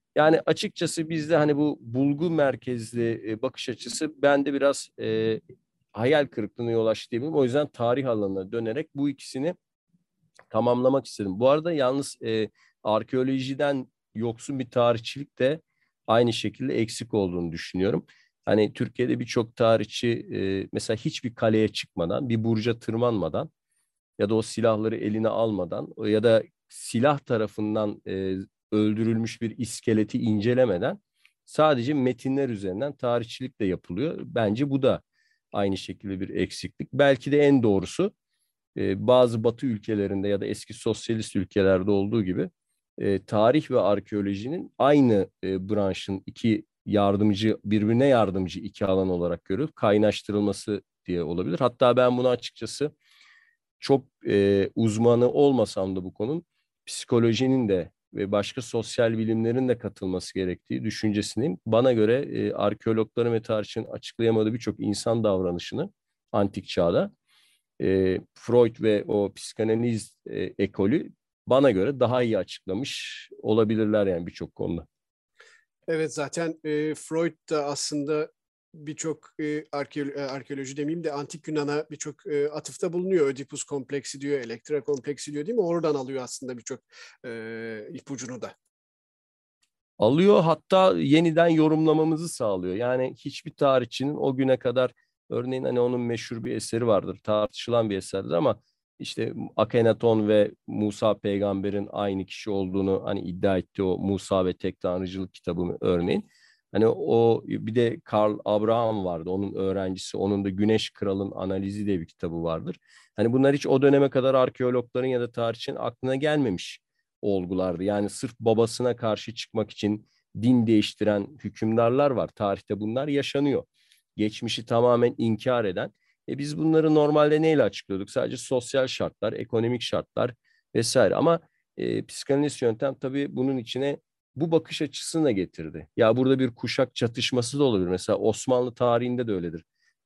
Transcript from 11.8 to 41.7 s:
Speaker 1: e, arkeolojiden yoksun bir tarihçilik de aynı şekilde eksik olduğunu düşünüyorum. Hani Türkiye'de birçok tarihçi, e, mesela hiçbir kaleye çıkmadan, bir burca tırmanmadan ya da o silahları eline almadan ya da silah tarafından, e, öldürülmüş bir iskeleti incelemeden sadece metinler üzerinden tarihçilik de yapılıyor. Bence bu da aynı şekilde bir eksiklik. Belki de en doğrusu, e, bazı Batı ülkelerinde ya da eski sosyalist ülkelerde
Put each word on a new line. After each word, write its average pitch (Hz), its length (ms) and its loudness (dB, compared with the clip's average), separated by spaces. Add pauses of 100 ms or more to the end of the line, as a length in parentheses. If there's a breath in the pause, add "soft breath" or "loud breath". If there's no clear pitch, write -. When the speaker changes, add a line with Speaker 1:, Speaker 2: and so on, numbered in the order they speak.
Speaker 1:
e, 110 240 0 (340 soft breath)
arkeolojiden 131 1080 -2 (260)
yoksun 117 440 -6
bir 127 120 -8
tarihçilik 120 680 0
de 139 220 2 (460)
aynı 117 260 4
şekilde 123 420 -6
eksik 113 400 -4
olduğunu 87 380 0
düşünüyorum. 92 540 -2 (380 soft breath)
Hani 107 280 2
Türkiye'de 123 480 -4
birçok 117 360 -4
tarihçi, 113 800 0
e, 98 380 -4
mesela 110 240 -2
hiçbir 127 380 -6
kaleye 110 340 4
çıkmadan, - 600 -4
bir 117 160 0
burca 113 340 0
tırmanmadan 113 720 -2 (680)
ya 104 100 0
da 110 60 0
o 110 80 2
silahları 110 540 0
eline 110 320 -2
almadan 104 600 -2 (160)
ya 107 180 2
da 113 200 6 (260)
silah 139 500 0
tarafından, 107 880 -2
e, 95 300 -4 (360)
öldürülmüş 110 720 0
bir 113 160 -6
iskeleti 110 600 0
incelemeden 120 800 2 (440 soft breath)
sadece 147 500 2
metinler 131 540 0
üzerinden 107 480 -6
tarihçilik 120 640 -4
de 107 40 0
yapılıyor. 92 600 -4
Bence 113 460 0
bu 135 120 0
da 110 200 2 (500)
aynı 98 240 0
şekilde 95 440 -10
bir 95 80 -6
eksiklik. - 640 -6
Belki 139 400 2
de 147 80 4
en 143 220 6
doğrusu, 110 520 0 (640)
e, 98 300 -2
bazı 120 380 6
Batı 117 220 -2
ülkelerinde 101 600 -2
ya 101 120 0
da 107 60 -6
eski - 280 -8
sosyalist - 600 -4
ülkelerde 95 540 2